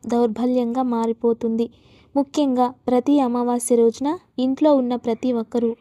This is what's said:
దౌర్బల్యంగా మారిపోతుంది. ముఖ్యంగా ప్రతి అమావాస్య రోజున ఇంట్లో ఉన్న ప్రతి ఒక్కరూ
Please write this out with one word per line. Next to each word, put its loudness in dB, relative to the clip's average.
దౌర్బల్యంగా 0
మారిపోతుంది. -2
ముఖ్యంగా 0
ప్రతి 2
అమావాస్య 0
రోజున 2
ఇంట్లో 2
ఉన్న 0
ప్రతి -4
ఒక్కరూ -2